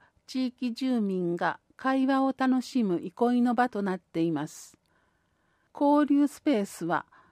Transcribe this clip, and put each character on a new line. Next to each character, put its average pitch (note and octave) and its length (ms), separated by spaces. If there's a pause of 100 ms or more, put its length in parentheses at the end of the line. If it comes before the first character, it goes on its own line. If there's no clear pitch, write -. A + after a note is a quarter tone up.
(260)
地 C4 220
域 B3 260
住 B3+ 280
民 F#3 340
が F3 240 (160)
会 C4 320
話 C4+ 160
を C4+ 140
楽 C4 240
し B3 220
む F3+ 180
憩 A#3+ 380
い - 20
の A#3+ 140
場 B3 120
と G#3 140
な F#3+ 160
っ - 20
て - 220
い E3 100
ま D3+ 160
す。 - 300 (960)
交 D4 320
流 C#4+ 220
ス - 120
ペ B3 220
ー G3 40
ス - 200
は、 E3 200 (260)